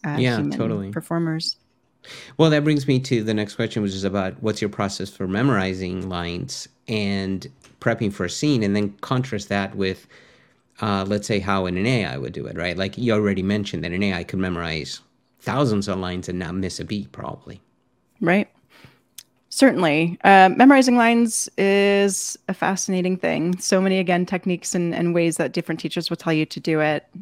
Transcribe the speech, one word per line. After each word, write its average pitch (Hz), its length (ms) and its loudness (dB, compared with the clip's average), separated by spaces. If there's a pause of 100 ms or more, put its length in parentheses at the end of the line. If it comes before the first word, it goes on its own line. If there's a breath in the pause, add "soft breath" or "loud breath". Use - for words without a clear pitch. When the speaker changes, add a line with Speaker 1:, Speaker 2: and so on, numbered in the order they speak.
Speaker 1:
uh, 147 160 -4
Speaker 2:
Yeah, 123 180 2
Speaker 1:
human 143 200 -2
Speaker 2:
totally. 107 340 -4
Speaker 1:
performers. 165 680 -4 (800 loud breath)
Speaker 2:
Well, 156 120 6
that 151 140 4
brings 147 240 2
me 131 140 4
to 120 220 0
the 110 100 0
next 104 220 -2
question, 110 280 -2
which 98 100 -2
is 95 120 -4
about 95 360 -4
what's 107 200 -2
your 104 80 -2
process 98 400 -6
for - 180 -8
memorizing 95 840 -2
lines 87 580 -6 (200)
and 98 580 -4 (360)
prepping 98 300 0
for 98 140 -4
a 87 40 -4
scene, 139 340 0
and 101 120 2
then 101 260 -2
contrast 127 480 -4
that 101 260 -2
with, 95 320 -4 (720 soft breath)
uh, 101 240 0
let's 104 220 -2
say, 104 120 0
how 95 260 0
an 90 200 -2
A 120 200 0
I 65 120 -6
would 65 140 -8
do 64 160 -10
it, - 80 -10
right? 87 220 -4
Like, 95 200 -4
you 120 140 0
already 101 320 2
mentioned 101 400 -2
that 85 80 -6
an 90 100 -2
A 98 120 0
I 87 100 -4
could 92 160 -6
memorize 85 640 -4 (400)
thousands 107 480 0
of 92 100 -2
lines 90 300 -6
and 90 100 -6
not 90 160 -6
miss 92 240 -4
a 90 60 -10
beat, 101 260 -8
probably. - 480 -14 (640)
Speaker 1:
Right. 190 280 2 (1000 soft breath)
Certainly. 170 720 2
Uh, 190 320 10
memorizing 262 400 8
lines 233 640 2
is 202 920 2
a 196 60 -4
fascinating 185 640 0
thing. 170 420 0
So 190 220 2
many, 190 180 2
again, 180 260 0
techniques 180 480 -4
and, 175 220 -2
and 170 180 0
ways 170 220 2
that - 160 -2
different 165 300 -6
teachers 165 280 -6
will 170 80 -4
tell 165 160 -2
you 156 120 2
to - 160 -10
do 156 180 0
it. 151 260 0 (160)